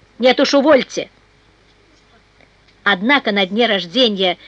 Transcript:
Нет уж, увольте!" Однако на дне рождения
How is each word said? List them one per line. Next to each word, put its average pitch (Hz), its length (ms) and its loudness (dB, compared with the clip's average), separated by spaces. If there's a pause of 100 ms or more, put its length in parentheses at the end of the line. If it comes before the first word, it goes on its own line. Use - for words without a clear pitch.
(180)
Нет 247 220 2
уж, - 140 2
увольте!" 277 560 0 (1700)
Однако 214 500 0
на 202 120 0
дне 208 220 0
рождения 190 800 -2